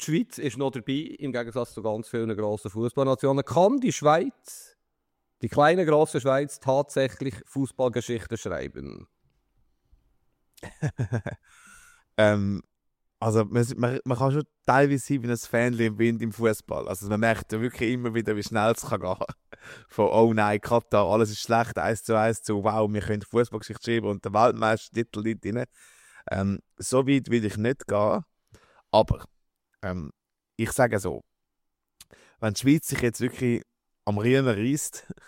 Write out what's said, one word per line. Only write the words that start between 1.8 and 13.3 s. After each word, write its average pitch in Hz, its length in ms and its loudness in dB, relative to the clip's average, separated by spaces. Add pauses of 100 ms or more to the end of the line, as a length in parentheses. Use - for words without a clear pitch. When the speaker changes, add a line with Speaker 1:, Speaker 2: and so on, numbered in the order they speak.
Speaker 1:
ganz 110 260 -4
vielen 113 280 -2
grossen 107 340 -4
Fußballnationen. 131 760 0
Kann 196 340 4
die 240 140 0
Schweiz, - 840 0 (680)
die 117 60 -2
kleine, 160 360 4
grosse 151 360 4
Schweiz, 135 380 -2
tatsächlich 135 760 0 (120)
Fußballgeschichte 120 920 -4
schreiben? 69 720 -8 (1600)
Speaker 2:
<laughs> - 760 -6 (800)
Ähm, 101 440 2 (580)
also, 110 260 2